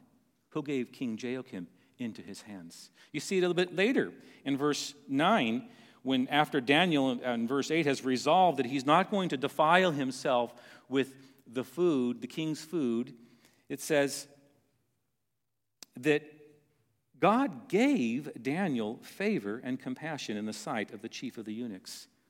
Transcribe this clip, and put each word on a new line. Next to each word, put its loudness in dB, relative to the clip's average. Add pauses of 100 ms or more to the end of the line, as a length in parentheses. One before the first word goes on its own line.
(500)
who -4
gave -2
King -4
Jehoiakim -6 (300)
into -8
his -14
hands. -16 (200)
You -6
see -2
it 4
a 4
little 2
bit 0
later 2 (320)
in 0
verse 0 (140)
nine, 2 (360)
when 2
after 2
Daniel 4
in, -4
in -2
verse 0
eight 2
has 0
resolved 4
that 0
he's -4
not 4
going 0
to -2
defile 4
himself -2 (340)
with 0 (320)
the -6
food, 0
the -10
king's -6
food, -2 (540)
it -8
says 0 (1700)
that 0 (960)
God 2
gave 2
Daniel -2
favor -4
and -4
compassion -6
in -4
the -6
sight -4
of -14
the -10
chief -10
of -12
the -8
eunuchs. -10 (220)